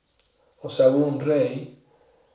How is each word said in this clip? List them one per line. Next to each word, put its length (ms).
O 80
sea, 200
hubo 180
un 120
rey 640